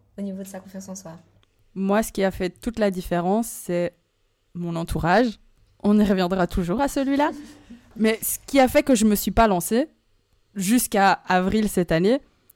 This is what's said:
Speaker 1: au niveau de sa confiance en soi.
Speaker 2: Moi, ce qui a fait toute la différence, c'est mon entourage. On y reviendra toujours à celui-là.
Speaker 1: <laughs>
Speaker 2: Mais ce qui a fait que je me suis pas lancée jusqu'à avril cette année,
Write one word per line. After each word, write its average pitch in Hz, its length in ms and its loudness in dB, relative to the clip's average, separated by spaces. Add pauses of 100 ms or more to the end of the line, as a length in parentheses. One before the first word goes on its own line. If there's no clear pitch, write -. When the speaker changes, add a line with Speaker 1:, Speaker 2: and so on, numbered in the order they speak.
(180)
Speaker 1:
au 202 40 -8
niveau 196 220 -8
de - 20 -16
sa 190 140 -16
confiance 190 280 -18
en 190 60 -14
soi. 170 240 -16 (560)
Speaker 2:
Moi, 196 300 0
ce - 80 -10
qui 196 100 -4
a 190 80 2
fait 180 180 -4
toute - 300 -8
la 202 140 2
différence, 185 560 -2
c'est 175 440 -6 (640)
mon 170 220 -6
entourage. 170 640 0 (420)
On 208 160 4
y 208 60 6
reviendra 185 420 2
toujours 180 340 -2
à 277 60 2
celui-là. 277 460 0 (320)
Speaker 1:
<laughs> - 320 -20
Speaker 2:
Mais 220 260 0
ce - 240 -6
qui 277 140 2
a 254 80 6
fait 294 160 2
que 269 100 4
je 214 100 4
me 208 120 4
suis 202 160 -4
pas 226 160 4
lancée 220 400 0 (680)
jusqu'à 196 580 2
avril 196 560 0
cette 180 220 -2
année, 185 300 2 (360)